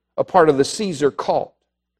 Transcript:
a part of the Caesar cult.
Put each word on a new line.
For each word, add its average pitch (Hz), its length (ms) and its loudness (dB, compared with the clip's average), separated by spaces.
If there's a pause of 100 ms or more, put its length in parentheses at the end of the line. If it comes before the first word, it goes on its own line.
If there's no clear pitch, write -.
(160)
a 139 80 -2
part 165 240 4
of 135 100 2
the 139 60 2
Caesar 147 480 -4
cult. - 420 -6 (460)